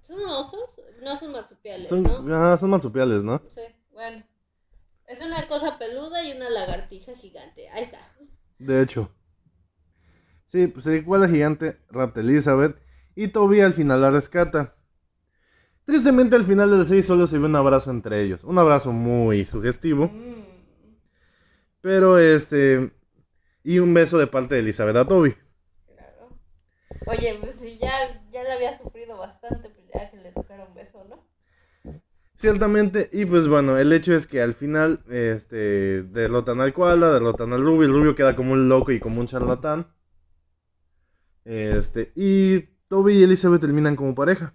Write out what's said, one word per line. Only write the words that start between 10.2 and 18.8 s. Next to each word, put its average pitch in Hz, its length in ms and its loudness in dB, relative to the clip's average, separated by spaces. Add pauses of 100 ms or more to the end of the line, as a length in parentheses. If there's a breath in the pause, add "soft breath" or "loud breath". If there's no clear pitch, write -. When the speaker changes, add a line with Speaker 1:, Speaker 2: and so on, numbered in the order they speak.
Speaker 2:
Sí, 180 200 0
pues 135 200 -8
el 156 180 -2
koala 190 240 2
gigante 151 500 -2 (120)
rapta 120 300 -6
a - 20 -4
Elizabeth 143 540 2 (380)
y 208 140 -6
Toby 208 320 4
al 196 120 4
final 139 300 2
la 135 80 6
rescata. 147 640 -2 (1080)
Tristemente 254 520 4
al 233 80 4
final 196 260 2
de 196 80 4
la 175 60 4
serie 185 180 2
solo 175 240 2
se 151 120 -2
ve 143 80 0
un 151 100 0
abrazo 135 340 2
entre 107 320 -4
ellos. 95 220 -6
Un 175 140 -2
abrazo 143 340 2